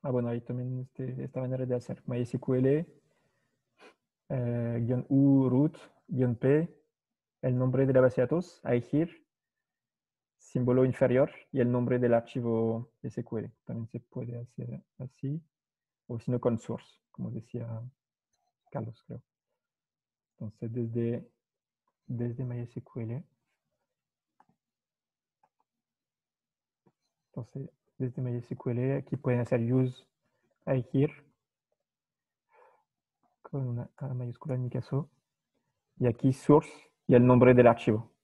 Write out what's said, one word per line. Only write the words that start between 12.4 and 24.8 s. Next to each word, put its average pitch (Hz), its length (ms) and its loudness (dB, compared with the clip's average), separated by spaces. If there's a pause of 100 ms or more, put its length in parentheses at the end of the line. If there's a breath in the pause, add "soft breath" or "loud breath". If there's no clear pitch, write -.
S 117 220 -10
Q 113 140 -8
L. 107 120 -10 (140)
También 113 240 -10
se 120 120 -12
puede 120 380 -12
hacer 120 440 -14 (160)
así, 143 440 -10 (640)
o 120 140 -8
si - 100 -8
no 123 80 -2
con 117 200 -2
source, - 420 -12 (100)
como 117 200 -12
decía 117 360 -12 (1040)
Carlos, 117 360 -14
creo. 120 160 -18 (1080)
Entonces, 113 380 -12
desde, 117 600 -6 (760)
desde 120 360 -6
M 120 160 -8
Y 120 40 -8
S 117 200 -14
Q - 180 -14
L, 117 240 -10 (4000)